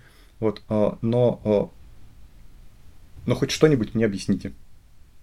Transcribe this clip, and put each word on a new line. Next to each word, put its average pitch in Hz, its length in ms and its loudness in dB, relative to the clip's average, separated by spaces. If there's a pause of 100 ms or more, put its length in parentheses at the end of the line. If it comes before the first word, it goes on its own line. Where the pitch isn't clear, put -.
(400)
вот, 107 280 -2
а, 107 320 0
но, 117 440 2
а, 101 260 2 (1600)
но 123 100 2
хоть 139 160 -2
что-нибудь 139 420 2
мне 113 120 2
объясните, 98 460 -2 (720)